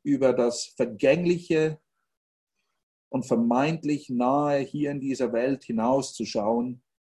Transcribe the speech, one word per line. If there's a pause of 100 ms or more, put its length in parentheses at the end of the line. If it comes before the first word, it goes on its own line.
über
das (100)
Vergängliche (1300)
und
vermeintlich
Nahe
hier
in
dieser
Welt
hinauszuschauen (340)